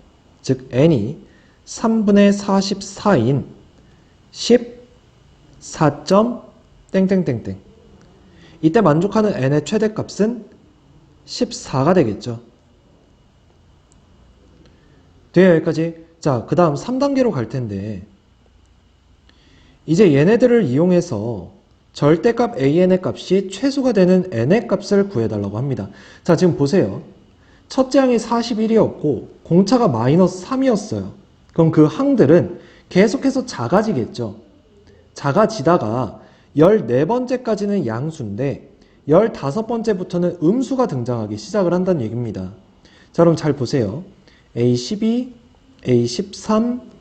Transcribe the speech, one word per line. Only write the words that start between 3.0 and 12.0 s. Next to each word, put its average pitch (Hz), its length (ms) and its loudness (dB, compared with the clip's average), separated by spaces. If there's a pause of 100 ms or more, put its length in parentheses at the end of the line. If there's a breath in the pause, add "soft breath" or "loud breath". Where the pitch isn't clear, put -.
십사 - 1700 -4
점 220 400 0 (480)
땡땡땡땡. 160 680 -2 (1040 soft breath)
이때 160 200 2
만족하는 196 520 2
N의 143 320 0
최대값은 214 880 -4 (720)
십사가 - 680 -2
되겠죠. 117 480 -2 (3000 soft breath)